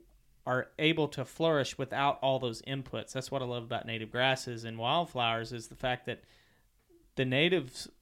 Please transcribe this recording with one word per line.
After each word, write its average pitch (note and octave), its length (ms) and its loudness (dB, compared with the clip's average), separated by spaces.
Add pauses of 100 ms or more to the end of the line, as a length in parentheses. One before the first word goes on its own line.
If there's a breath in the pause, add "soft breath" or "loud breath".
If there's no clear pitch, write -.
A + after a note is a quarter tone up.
(460)
are B2+ 220 0 (120)
able D#3 300 4
to C3+ 160 -6
flourish D#3 520 2
without C#3 440 0
all C3+ 180 4
those A#2 240 -4
inputs. B2+ 480 -6
That's B2+ 200 -6
what C#3 100 -2
I B2+ 40 -4
love A#2+ 180 -4
about A#2 220 -4
native A2 260 -6
grasses B2 540 2
and A2+ 120 -8
wildflowers, A#2 720 0
is A#2 160 -10
the - 80 -18
fact B2+ 300 -2
that A2+ 160 -4 (920 soft breath)
the C3 100 2
natives C#3+ 640 2 (120)